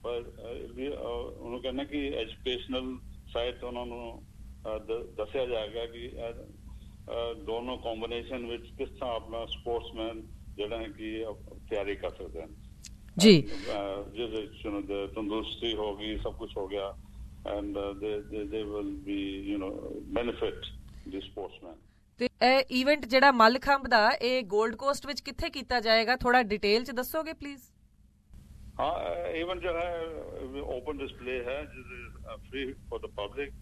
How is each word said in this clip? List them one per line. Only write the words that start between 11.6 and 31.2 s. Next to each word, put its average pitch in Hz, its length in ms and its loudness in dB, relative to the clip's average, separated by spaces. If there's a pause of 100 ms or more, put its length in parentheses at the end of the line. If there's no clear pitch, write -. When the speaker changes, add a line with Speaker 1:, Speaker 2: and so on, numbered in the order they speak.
Speaker 1:
ਤਿਆਰੀ 101 260 0
ਕਰ 180 140 -4
ਸਕਦੇ 82 320 -8
ਹਨ। 78 140 -12 (640)
Speaker 2:
ਜੀ। 180 360 12
Speaker 1:
ਅਹ, 101 560 -4
ਜਿਹਦੇ 110 320 -4
ਵਿੱਚ - 260 -8
ਉਹਨਾਂ 104 140 -2
ਦੇ 98 260 -2
ਤੰਦਰੁਸਤੀ 107 680 -2
ਹੋ 104 220 -2
ਗਈ, 107 200 -4
ਸਭ 110 180 -4
ਕੁਛ 107 220 -8
ਹੋ 98 100 -4
ਗਿਆ, 98 300 -4 (600)
and, 101 80 -4
uh, 101 60 -4
they, 101 440 -2
they, 104 280 -6
they 104 220 -4
will 101 260 -4
be, 98 580 -4
you 101 100 0
know, 95 160 -4 (140)
benefit 113 680 -2 (520)
the 95 80 -6
sportsman। 95 600 -10 (400)
Speaker 2:
ਤੇ 240 80 0
ਇਹ 262 460 6
ਇਵੈਂਟ 262 340 4
ਜਿਹੜਾ 262 260 10
ਮੱਲਖੰਭ 254 560 8
ਦਾ, 233 220 10
ਇਹ 254 340 2
ਗੋਲਡ 214 320 4
ਕੋਸਟ 277 300 0
ਵਿੱਚ 277 140 -4
ਕਿੱਥੇ 302 300 -2
ਕੀਤਾ 254 300 2
ਜਾਏਗਾ? 226 360 6
ਥੋੜਾ 247 280 8
ਡਿਟੇਲ 208 400 4
ਚ 277 80 -6
ਦੱਸੋਗੇ 302 420 -2
ਪਲੀਜ਼? 285 280 -10 (1200)
Speaker 1:
ਹਾਂ, 170 480 2
ਇਹ 165 140 0
ਇਵੈਂਟ 180 180 -2
ਜੋ 180 100 0
ਹੈ, 170 320 0 (600)
ਓਪਨ 135 360 -4
ਡਿਸਪਲੇ 127 460 -6